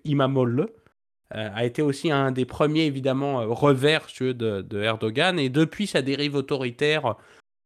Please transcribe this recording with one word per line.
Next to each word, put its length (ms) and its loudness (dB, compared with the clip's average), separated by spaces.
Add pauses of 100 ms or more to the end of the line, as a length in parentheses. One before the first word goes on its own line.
Imamoglu, 600 2 (720)
euh, 200 -6
a 100 -2
été 160 -2
aussi 300 0
un 220 2
des 120 0
premiers, 400 0
évidemment, 560 -2
euh, 60 -2
revers, 640 2
si 60 -20
tu 80 -4
veux, 100 0
de, 260 -2
de 220 -6
Erdogan. 560 0
Et 100 0
depuis 380 0
sa 160 0
dérive 320 -2
autoritaire, 840 -2 (500)